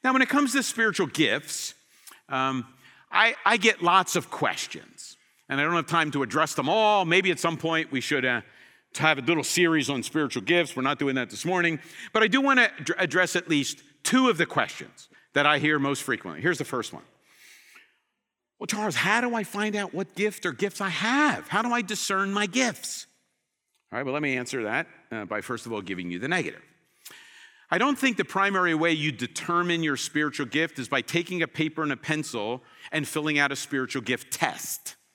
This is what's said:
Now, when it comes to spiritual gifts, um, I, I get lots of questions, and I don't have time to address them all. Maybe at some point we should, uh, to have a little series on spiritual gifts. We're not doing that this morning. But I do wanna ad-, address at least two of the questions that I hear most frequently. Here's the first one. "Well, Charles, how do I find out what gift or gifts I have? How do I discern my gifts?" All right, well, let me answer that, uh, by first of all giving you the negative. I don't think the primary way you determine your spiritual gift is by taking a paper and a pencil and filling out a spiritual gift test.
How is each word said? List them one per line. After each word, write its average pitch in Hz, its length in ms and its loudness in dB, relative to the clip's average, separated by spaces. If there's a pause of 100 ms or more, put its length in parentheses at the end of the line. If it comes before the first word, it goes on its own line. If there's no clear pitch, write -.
Now, 254 100 2
when 262 100 4
it 254 60 4
comes 269 240 2
to 269 100 2
spiritual 208 460 0
gifts, - 680 0 (540)
um, 131 380 -2 (460)
I, 220 220 4 (100)
I 220 140 4
get 208 240 4
lots 180 340 4
of - 140 -2
questions, - 880 -6 (300)
and 135 120 0
I 147 40 4
don't 170 100 2
have 165 140 0
time 160 240 2
to 139 100 0
address 135 320 0
them 143 160 0
all. 208 340 4
Maybe 180 260 4
at 156 80 -2
some 165 200 0
point 160 340 -2
we 131 80 -2
should, 131 240 0
uh, 123 160 0 (540)
to - 80 -4
have 156 160 4
a 127 40 -8
little 151 220 2
series 160 460 4
on 127 120 -2
spiritual 139 400 -2
gifts. 170 320 2
We're 131 80 -4
not 135 160 0
doing 139 180 0
that 123 120 -2
this 107 160 -12
morning. 170 360 0 (340)
But 220 80 4
I 220 60 6
do 262 120 4
wanna 262 380 4
ad-, 160 180 -2
address 180 400 2
at 175 120 -2
least 143 340 -2 (220)
two 254 260 4
of 160 80 0
the 165 80 2
questions - 600 -6 (260)
that 139 100 4
I 151 140 6
hear 151 200 2
most 139 240 0
frequently. 92 380 -6
Here's 160 180 0
the 156 60 -4
first - 300 -6
one. 65 80 -16 (1600)
"Well, - 100 -10
Charles, 208 280 -2
how 208 240 2
do 240 140 -2
I 220 100 -2
find 208 320 -4
out 202 160 -4
what 185 220 -6
gift 202 320 -4
or 160 60 0
gifts 190 280 -4
I 196 80 -2
have? 233 600 0
How 202 140 0
do 240 100 -2
I 240 100 0
discern 196 500 -2
my 208 140 0
gifts?" 233 600 -2 (840)
All 113 60 -4
right, 135 40 -4
well, 131 120 -2
let 151 80 -2
me 135 140 0
answer 123 260 -4
that, 113 240 -2 (240)
uh, 110 140 -6
by 104 160 -4
first 117 260 -8
of 117 60 -8
all 104 100 -4
giving 90 280 -8
you 87 80 -6
the 123 100 -6
negative. 165 340 -4 (1080)
I 175 80 0
don't 269 200 2
think 254 180 2
the - 80 0
primary 190 500 2
way 165 180 2
you 151 180 0
determine 170 720 -2
your 147 140 0
spiritual 147 500 -4
gift 151 320 -2
is 123 100 -8
by 131 140 0
taking 165 400 -4
a 151 60 -2
paper 156 340 -4
and 147 100 -2
a 127 40 -4
pencil 127 680 -4 (300)
and 151 140 -2
filling 151 320 -2
out 143 120 4
a 135 60 -4
spiritual 131 460 -4
gift 117 300 -4
test. - 640 -4 (200)